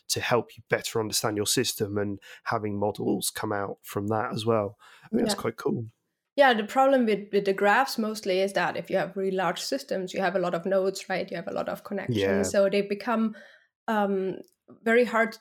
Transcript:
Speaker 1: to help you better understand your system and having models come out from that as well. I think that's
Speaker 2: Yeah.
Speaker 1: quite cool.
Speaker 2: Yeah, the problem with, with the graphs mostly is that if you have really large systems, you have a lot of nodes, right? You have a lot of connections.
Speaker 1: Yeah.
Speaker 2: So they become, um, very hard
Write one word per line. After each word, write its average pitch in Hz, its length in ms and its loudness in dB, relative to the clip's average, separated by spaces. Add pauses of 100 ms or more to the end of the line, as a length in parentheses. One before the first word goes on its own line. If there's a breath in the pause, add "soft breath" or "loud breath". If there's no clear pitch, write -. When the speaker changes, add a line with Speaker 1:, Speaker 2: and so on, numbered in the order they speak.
Speaker 1:
to - 120 -4
help - 360 0
you - 120 -20
better 113 320 -2
understand 107 360 -2
your 104 100 -2
system 104 500 -2
and 101 220 -2 (260 loud breath)
having 104 340 -4
models 113 520 -2
come 107 220 -6
out 101 300 -4
from 101 260 -6
that 110 240 -2
as 113 120 -6
well. 107 320 0 (280 loud breath)
I - 40 -20
think 226 140 0
that's 208 120 0
Speaker 2:
Yeah. - 60 -8
Speaker 1:
quite 117 160 -4
cool. 131 300 -4 (480)
Speaker 2:
Yeah, 269 200 8
the 208 100 0
problem 262 420 4
with, 208 260 0
with 196 120 4
the 196 80 4
graphs 208 440 4
mostly 214 440 0
is 196 140 0
that 175 220 0
if - 140 -8
you 175 60 2
have 180 200 -2
really 190 200 -2
large 180 240 0
systems, 190 520 -4
you - 80 -4
have 185 140 2
a 190 60 0
lot 175 140 0
of 170 120 -4
nodes, 190 420 0
right? 185 220 -4
You 185 60 -6
have 170 100 -8
a 196 60 -12
lot 180 160 -4
of - 160 -8
connections. 196 340 -4
Speaker 1:
Yeah. 190 240 2
Speaker 2:
So 196 260 2
they 202 120 2
become, 220 560 -2 (500 loud breath)
um, 202 520 0 (440)
very 226 220 4
hard 220 360 0